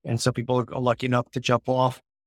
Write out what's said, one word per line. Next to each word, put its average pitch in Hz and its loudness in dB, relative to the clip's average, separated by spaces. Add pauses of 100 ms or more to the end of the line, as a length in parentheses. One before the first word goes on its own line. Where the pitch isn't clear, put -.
And 117 -2
some 127 2
people 123 -2
are 120 -4
lucky 123 0
enough 123 0
to - -6
jump 123 0
off, 127 0 (260)